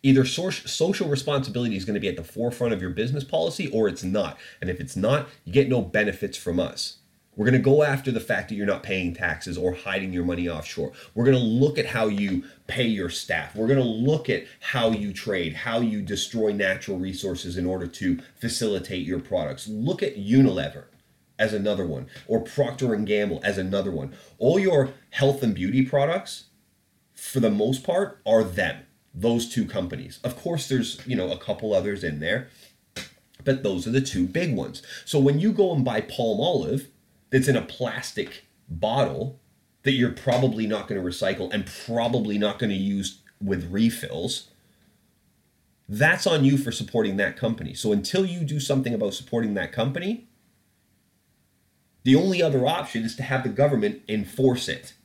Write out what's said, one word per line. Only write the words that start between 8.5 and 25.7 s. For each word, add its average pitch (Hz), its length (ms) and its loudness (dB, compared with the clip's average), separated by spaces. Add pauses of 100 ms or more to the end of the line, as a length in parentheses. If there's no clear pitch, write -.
you're 101 120 -2
not 101 160 0
paying 92 320 -2
taxes 85 420 -4
or 90 160 0
hiding 95 400 -4
your 87 120 -2
money 87 240 -2
offshore. 82 440 -6 (220)
We're 117 120 2
gonna 131 120 8
look 123 400 2
at - 80 0
how 113 220 0
you 101 360 0 (220)
pay 127 200 -2
your 95 240 -2
staff. 80 440 -6
We're 110 140 0
gonna 135 140 4
look 123 460 0
at 101 180 -2 (140)
how 117 300 0
you 104 220 -2
trade, 90 420 -4
how 117 260 -2
you 110 200 0
destroy 101 520 -2
natural 95 460 -2
resources 92 600 -6
in 90 80 -2
order 90 200 -2
to 87 340 -2 (180)
facilitate 101 680 -2
your 92 140 -2
products. 78 480 -4
Look 117 340 -2
at 160 140 -2
Unilever 101 680 4 (540)
as 107 140 2
another 101 340 0
one, 67 200 -6 (200)
or 113 140 2
Procter 120 540 0
and 104 120 0
Gamble 101 380 0
as 98 140 0
another 95 320 0
one. 71 220 -6 (260)
All 156 200 4
your 156 360 2 (160)
health 139 320 2
and 110 120 2
beauty 98 280 2